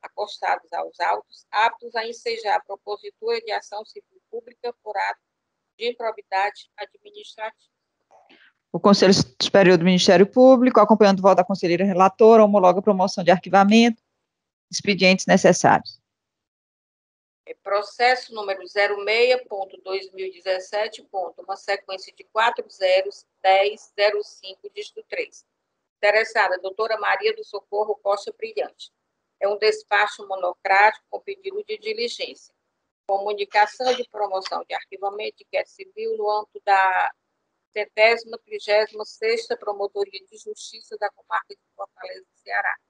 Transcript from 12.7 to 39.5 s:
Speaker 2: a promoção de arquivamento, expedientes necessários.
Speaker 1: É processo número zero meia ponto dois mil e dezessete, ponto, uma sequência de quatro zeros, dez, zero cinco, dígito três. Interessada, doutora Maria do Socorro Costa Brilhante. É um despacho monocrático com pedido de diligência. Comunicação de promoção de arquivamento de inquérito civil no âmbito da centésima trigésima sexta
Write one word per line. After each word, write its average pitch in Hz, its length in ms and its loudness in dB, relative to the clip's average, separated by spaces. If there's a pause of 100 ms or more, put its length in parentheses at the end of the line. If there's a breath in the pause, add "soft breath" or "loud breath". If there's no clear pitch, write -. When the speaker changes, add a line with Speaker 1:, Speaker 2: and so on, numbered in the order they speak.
Speaker 2:
a 196 40 -10
promoção 196 400 -2
de 165 80 4
arquivamento, 196 720 4 (680)
expedientes 190 540 0
necessários. 175 720 2 (1500)
Speaker 1:
É 160 100 -18
processo 233 800 -2
número 190 340 -10
zero 202 360 -2
meia 240 440 0
ponto 190 340 -12
dois 190 320 -10
mil 190 140 -12
e 190 40 -12
dezessete, 190 720 -8
ponto, 180 380 -12
uma 190 160 -12
sequência 190 580 -10
de - 100 -20
quatro 233 440 -4
zeros, 190 560 -2 (160)
dez, 196 580 2
zero 208 240 0
cinco, - 460 -20
dígito 208 400 -18
três. - 360 -12 (520)
Interessada, 208 600 0
doutora 220 380 -6
Maria 202 380 -2
do 220 80 -16
Socorro 208 520 -6
Costa 202 360 -6
Brilhante. - 600 -12 (480)
É 196 60 -2
um 208 100 -2
despacho 208 680 -2
monocrático 190 840 0
com 196 120 -12
pedido 196 420 -12
de 214 140 -10
diligência. 214 760 -10 (540)
Comunicação 208 880 -2
de 247 140 -10
promoção 190 560 -6
de 175 100 -12
arquivamento 196 600 -10
de - 80 -20
inquérito - 260 -6
civil 220 460 -10
no 208 120 -4
âmbito 208 360 -6
da 190 460 0 (600)
centésima 226 680 0
trigésima 214 640 -4
sexta 226 500 -6